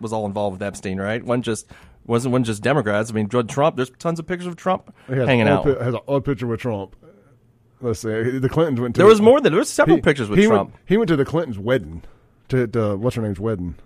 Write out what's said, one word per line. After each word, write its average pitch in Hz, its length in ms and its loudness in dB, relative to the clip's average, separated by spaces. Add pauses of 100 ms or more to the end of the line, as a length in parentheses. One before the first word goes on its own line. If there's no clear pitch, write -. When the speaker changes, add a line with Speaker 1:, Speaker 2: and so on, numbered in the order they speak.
Speaker 1:
was 113 100 -8
all 110 140 -4
involved 101 340 -4
with 101 40 -6
Epstein, 95 360 -8
right? 107 240 -4
One 123 180 0
just, 113 260 -6 (380)
wasn't 120 280 0
one 127 100 2
just 110 180 -4
Democrats. 113 480 0
I 113 40 -10
mean, 107 160 -2
Judd 120 180 -2
Trump, 147 300 0
there's 127 140 -4
tons 165 280 -6
of 165 80 -12
pictures 180 200 -8
of 170 100 -12
Trump - 360 -4 (140)
Speaker 2:
He 131 60 -6
has 131 140 0
Speaker 1:
hanging 120 200 4
Speaker 2:
oil 98 60 4
Speaker 1:
out. 95 100 2
Speaker 2:
pi-, 131 200 0
has 120 100 -2
a, 107 160 -6
oil 139 100 0
picture 127 280 -4
with 113 120 -4
Trump. 98 360 -6 (840)
Let's 117 220 -4
see. 113 380 -4
The 131 100 0
Clintons 147 320 0
went 120 140 -4
to 123 40 -4
Speaker 1:
There 185 80 10
Speaker 2:
the 220 60 12
Speaker 1:
was 208 80 4
more 247 180 8
than, 190 140 2
there 185 60 2
was 302 100 -2
several - 280 4
Speaker 2:
he, - 40 -2
Speaker 1:
pictures 139 280 0
with 104 100 4
Speaker 2:
he 208 80 6
Speaker 1:
Trump. 104 240 2
Speaker 2:
went, - 140 -20
he 190 120 2
went 226 120 0
to 165 60 4
the 135 100 2
Clintons' 139 340 -4
wedding, 95 440 -4 (460)
to, 123 180 0
to 107 280 -2
what's 113 200 -2
her 120 60 -4
name's 104 180 -4
wedding. 92 360 -6 (100)